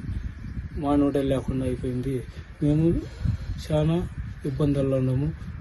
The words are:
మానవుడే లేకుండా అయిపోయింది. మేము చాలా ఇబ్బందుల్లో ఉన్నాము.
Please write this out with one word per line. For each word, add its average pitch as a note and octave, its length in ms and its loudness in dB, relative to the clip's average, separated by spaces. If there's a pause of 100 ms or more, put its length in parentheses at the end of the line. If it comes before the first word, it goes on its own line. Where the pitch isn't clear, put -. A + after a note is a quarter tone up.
(760)
మానవుడే C#3+ 460 4
లేకుండా C3 440 0
అయిపోయింది. B2+ 580 -2 (380)
మేము D#3 380 4 (720)
చాలా D#3 340 4 (380)
ఇబ్బందుల్లో C#3 520 2
ఉన్నాము. C3 360 2 (280)